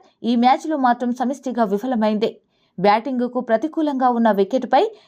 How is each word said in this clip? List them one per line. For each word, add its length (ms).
ఈ 140
మ్యాచ్లో 400
మాత్రం 360
సమిష్టిగా 520
విఫలమైంది. 680
బ్యాటింగ్కు 640
ప్రతికూలంగా 680
ఉన్న 200
వికెట్పై 540